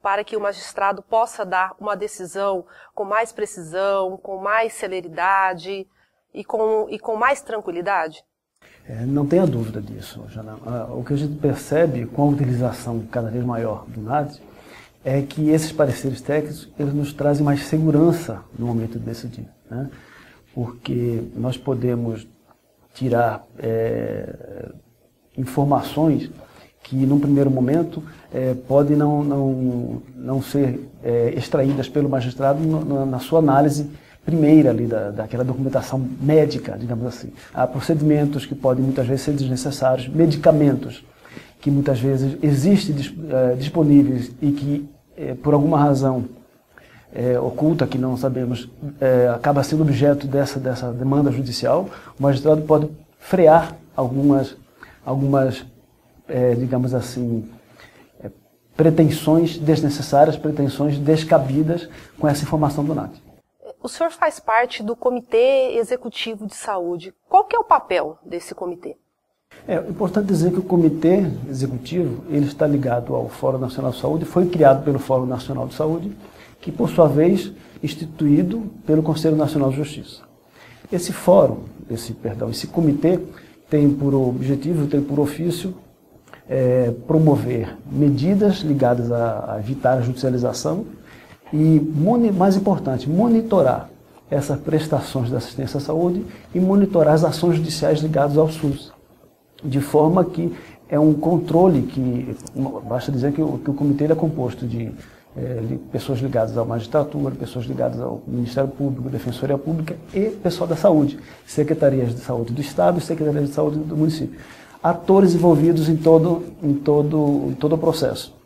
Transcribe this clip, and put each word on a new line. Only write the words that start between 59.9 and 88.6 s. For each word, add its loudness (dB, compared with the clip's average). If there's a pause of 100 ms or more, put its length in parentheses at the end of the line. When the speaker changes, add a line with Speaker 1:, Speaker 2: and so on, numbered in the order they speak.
Speaker 2:
pretensões -2
descabidas 2 (300)
com 0
essa 0
informação -2
do -2
nat. -8 (720)
Speaker 1:
O -10
senhor -4
faz -2
parte 0
do -4
Comitê 2
Executivo -6
de -12
Saúde. -6 (160)
Qual 6
que -4
é 2
o 0
papel 0
desse -10
comitê? -10 (720)
Speaker 2:
É -2
importante -2
dizer 2
que 0
o -2
Comitê 4 (240)
Executivo, -4
ele 2
está 0
ligado 0
ao -2
Fórum -2
Nacional -4
de -10
Saúde, -2
foi 2
criado 6
pelo 0
Fórum 0
Nacional -6
de -12
Saúde, -4 (520)
que, -8
por -2
sua 6
vez, 2 (280)
instituído 0 (200)
pelo 2
Conselho 0
Nacional 0
de -4
Justiça. -10 (720)
Esse -4
fórum, 4 (300)
esse, -10
perdão, -8
esse -10
comitê 2 (500)
tem 4
por 0
objetivo, 0
tem 0
por -2
ofício, -2 (760)
é, 2 (160)
promover 2 (120)
medidas 2